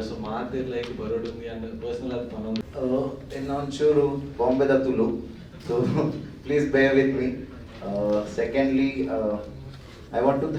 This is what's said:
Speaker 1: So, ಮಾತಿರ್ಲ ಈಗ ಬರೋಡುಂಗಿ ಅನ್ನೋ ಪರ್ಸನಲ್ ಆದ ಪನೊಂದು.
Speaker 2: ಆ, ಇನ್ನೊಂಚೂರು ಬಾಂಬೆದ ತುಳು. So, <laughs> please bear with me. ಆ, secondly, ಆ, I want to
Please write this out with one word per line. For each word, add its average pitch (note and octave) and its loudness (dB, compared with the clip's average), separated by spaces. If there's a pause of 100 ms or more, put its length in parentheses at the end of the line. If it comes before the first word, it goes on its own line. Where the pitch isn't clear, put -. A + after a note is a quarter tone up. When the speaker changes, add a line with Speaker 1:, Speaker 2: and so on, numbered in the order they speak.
Speaker 1:
So, A#2 -6 (120)
ಮಾತಿರ್ಲ B2 -4
ಈಗ A#2 -6 (100)
ಬರೋಡುಂಗಿ A2+ -4
ಅನ್ನೋ A2+ -8 (160)
ಪರ್ಸನಲ್ A#2+ -4
ಆದ B2 -4 (100)
ಪನೊಂದು. A2 -4 (200)
Speaker 2:
ಆ, - -4 (540)
ಇನ್ನೊಂಚೂರು C#3 2 (340)
ಬಾಂಬೆದ C3+ 4 (120)
ತುಳು. A2+ 2 (600)
So, A#2+ -2 (360)
<laughs> - -10
please C#3+ 4 (100)
bear C3+ 8
with C3 6
me. B2+ 0 (560)
ಆ, G2+ -4 (480)
secondly, C3+ 4 (240)
ಆ, A2 0 (1000)
I A#2+ 2
want C#3 4
to D#3+ -2